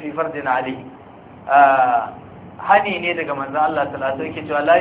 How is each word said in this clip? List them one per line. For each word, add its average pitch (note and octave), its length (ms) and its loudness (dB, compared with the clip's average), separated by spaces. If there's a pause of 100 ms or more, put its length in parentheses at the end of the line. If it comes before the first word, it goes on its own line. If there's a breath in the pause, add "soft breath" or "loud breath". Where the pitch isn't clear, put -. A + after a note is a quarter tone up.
fi D3+ 80 -10
fardin D3 360 -6
alayhi." C3 380 -4 (640)
Ah, C3 640 4 (480)
hani G3+ 400 2
ne F3 160 -4
daga D3+ 180 -4
manzon C3+ 240 -8
Allah D3+ 300 0
sallallahu C3+ 320 -6
alaihi - 0 -
wasallam, D#3 160 -8
yake D#3 140 -10
cewa, D3 180 -2
"La E3 140 6